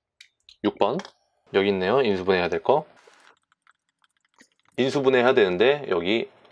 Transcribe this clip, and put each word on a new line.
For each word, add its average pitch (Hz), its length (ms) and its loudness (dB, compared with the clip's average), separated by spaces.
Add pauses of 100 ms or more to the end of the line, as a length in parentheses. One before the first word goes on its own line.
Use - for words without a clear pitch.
(640)
육 101 120 -2
번. 113 220 0 (560)
여기 98 140 2
있네요. 101 340 0
인수분해 95 380 0
해야 87 80 -2
될 85 160 -4
거. 151 200 0 (1900)
인수분해 131 440 0
해야 123 120 4
되는데 113 560 2
여기, 92 400 -4 (240)